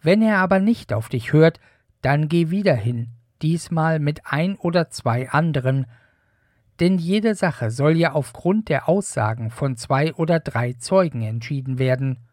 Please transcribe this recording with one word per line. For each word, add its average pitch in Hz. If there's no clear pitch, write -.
Wenn 190
er 214
aber 190
nicht 214
auf 107
dich 117
hört, 160
dann 147
geh 165
wieder 190
hin, 117
diesmal 160
mit 147
ein 175
oder 170
zwei 123
anderen, 139
denn 185
jede 202
Sache 131
soll 143
ja 165
aufgrund 180
der 143
Aussagen 117
von 135
zwei 143
oder 165
drei 123
Zeugen 170
entschieden 127
werden. 131